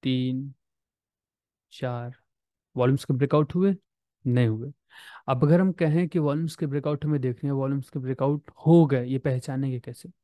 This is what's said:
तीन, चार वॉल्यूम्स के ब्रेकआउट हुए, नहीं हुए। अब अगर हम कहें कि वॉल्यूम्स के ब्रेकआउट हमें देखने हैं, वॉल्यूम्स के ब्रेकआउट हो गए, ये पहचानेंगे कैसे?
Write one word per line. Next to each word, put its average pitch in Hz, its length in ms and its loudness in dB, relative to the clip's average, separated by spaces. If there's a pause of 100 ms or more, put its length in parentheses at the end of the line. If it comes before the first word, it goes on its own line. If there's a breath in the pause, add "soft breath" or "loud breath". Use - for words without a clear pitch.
तीन, 131 520 -4 (1160)
चार 123 500 -10 (540)
वॉल्यूम्स 127 280 2
के 147 100 0
ब्रेकआउट 147 400 0
हुए, 185 220 2 (500)
नहीं 123 220 2
हुए। 117 240 -6 (560 loud breath)
अब 131 160 0
अगर 165 160 6
हम 190 120 2
कहें 165 360 0
कि 175 100 -2
वॉल्यूम्स 156 380 -2
के 160 100 -6
ब्रेकआउट 147 380 -4
हमें 151 160 0
देखने 127 300 -4
हैं, 139 40 -2
वॉल्यूम्स 135 360 -4
के - 80 -8
ब्रेकआउट 135 520 -2
हो 165 360 6
गए, 127 200 0
ये 131 120 -2
पहचानेंगे 131 600 -4
कैसे? 127 300 -18 (140)